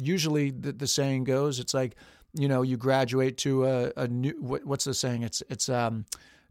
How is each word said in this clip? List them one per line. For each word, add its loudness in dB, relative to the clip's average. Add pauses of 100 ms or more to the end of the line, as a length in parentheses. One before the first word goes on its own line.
usually 0
the, -6
the -6
saying 2
goes, 0
it's -6
like, 0 (380)
you 0
know, 4
you 2
graduate 2
to 2
a, 2
a -2
new, 0
what, -4
what's -2
the -2
saying? -2
It's, -4
it's, -4
um, 0 (460)